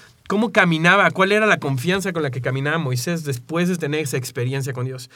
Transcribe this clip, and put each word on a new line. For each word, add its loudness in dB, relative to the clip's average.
cómo 0
caminaba? 4
¿Cuál 2
era 4
la 4
confianza -2
con -2
la -2
que -6
caminaba -2
Moisés -2
después -2
de 0
tener -2
esa -4
experiencia -4
con -4
Dios? -10